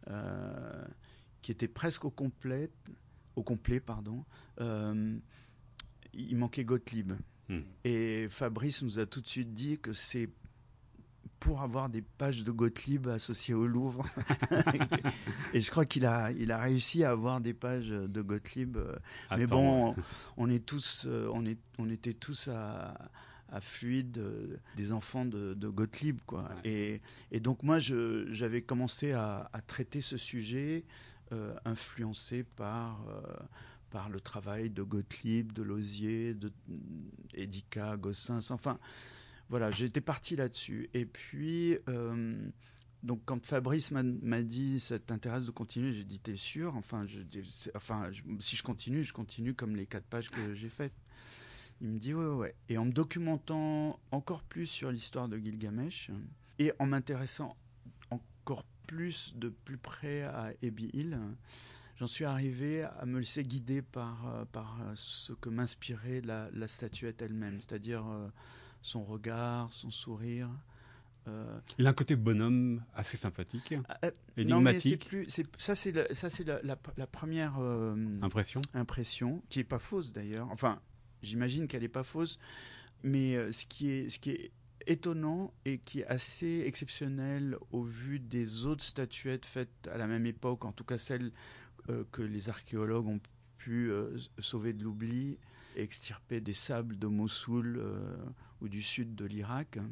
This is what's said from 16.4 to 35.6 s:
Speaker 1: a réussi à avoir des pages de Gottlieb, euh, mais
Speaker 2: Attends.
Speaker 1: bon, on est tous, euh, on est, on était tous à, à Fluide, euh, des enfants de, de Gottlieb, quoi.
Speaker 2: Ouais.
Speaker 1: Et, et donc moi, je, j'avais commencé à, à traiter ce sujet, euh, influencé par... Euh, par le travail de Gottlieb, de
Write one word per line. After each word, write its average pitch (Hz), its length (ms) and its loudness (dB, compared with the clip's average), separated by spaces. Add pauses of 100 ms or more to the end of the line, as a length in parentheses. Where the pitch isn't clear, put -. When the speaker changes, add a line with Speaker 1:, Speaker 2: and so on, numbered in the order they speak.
Speaker 1:
a 110 60 2
réussi 131 460 6
à 135 60 6
avoir 123 300 4
des 117 140 0
pages 123 340 0
de 101 340 0
Gottlieb, 110 540 0
euh, - 200 -2 (340)
mais 117 140 6
Speaker 2:
Attends. 127 500 8
Speaker 1:
bon, - 20 0 (400)
on 120 140 4
est 120 140 4
tous, - 440 -2
euh, 113 240 0
on 117 140 0
est, 113 120 -2 (200)
on 113 120 0
était 113 240 -2
tous 135 340 -4
à, 107 640 -6 (380)
à 101 120 -6
Fluide, 123 580 0
euh, 104 380 -4 (200)
des 104 160 0
enfants 123 320 0
de, 101 300 -2
de 101 140 -2
Gottlieb, 110 580 0
quoi. - 180 -4 (200)
Speaker 2:
Ouais. 110 60 2
Speaker 1:
Et, 104 320 0 (280)
et 113 100 0
donc 123 220 2
moi, 156 160 8
je, 117 540 2
j'avais 117 300 0
commencé 127 500 2
à, 107 400 0
à 113 80 -4
traiter - 400 -4
ce 135 160 -4
sujet, 131 680 -2 (480)
euh, 110 220 -4 (100)
influencé 113 800 -2
par... 110 640 -4
Euh, 104 120 -8 (680)
par 101 180 -6
le 98 120 -4
travail 107 500 -4
de 98 120 -4
Gottlieb, 110 720 0
de 110 100 -4